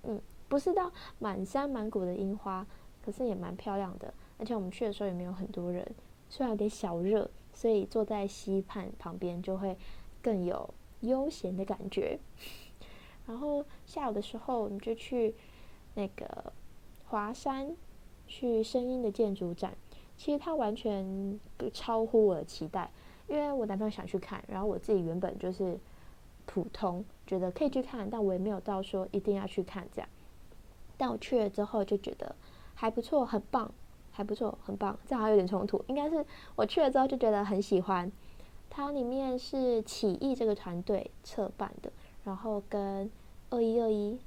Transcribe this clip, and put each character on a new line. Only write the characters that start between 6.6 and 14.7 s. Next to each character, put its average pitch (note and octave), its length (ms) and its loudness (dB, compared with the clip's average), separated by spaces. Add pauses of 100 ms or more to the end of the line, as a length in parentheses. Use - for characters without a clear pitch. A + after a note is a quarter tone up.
小 E3+ 300 -2
热， G3+ 280 4 (240)
所 - 160 0
以 G#3 160 6
坐 G#3+ 200 2
在 G#3 200 0
溪 G3 380 0
畔 F#3+ 260 -6 (100)
旁 F3 200 -8
边 F3 240 -2
就 F#3+ 160 0
会 F#3+ 180 0 (460)
更 G3 220 4
有 - 280 -2 (280)
悠 C4 280 2
闲 F#3+ 280 -4
的 F#3+ 80 0
感 G3 140 -2 (120)
觉。 - 280 0 (1080)
然 A3+ 100 -6
后 D4 280 0 (200)
下 C#4+ 240 -2
午 G#3+ 40 0
的 G3+ 100 0
时 A3 160 -8
候， A#3+ 240 0
我 G#3 60 0
们 G3+ 100 -4